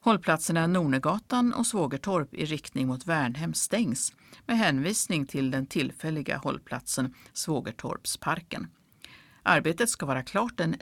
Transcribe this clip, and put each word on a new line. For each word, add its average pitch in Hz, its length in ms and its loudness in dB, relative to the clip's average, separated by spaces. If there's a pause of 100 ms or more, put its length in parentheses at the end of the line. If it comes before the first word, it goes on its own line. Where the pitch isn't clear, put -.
Hållplatserna 170 640 2
Nornegatan 180 840 2
och 233 140 0
Svågertorp 160 680 0
i 156 120 -4
riktning 143 420 -4
mot 127 180 -4
Värnhem 156 480 0
stängs - 600 0 (320)
med 233 120 2
hänvisning 160 680 2
till 135 260 -2
den 135 140 0
tillfälliga 143 720 -2
hållplatsen 135 760 -4 (180)
Svågertorpsparken. - 1300 -6 (760)
Arbetet 170 460 4
ska - 160 -2
vara 131 180 0
klart 220 340 -2
den 160 240 0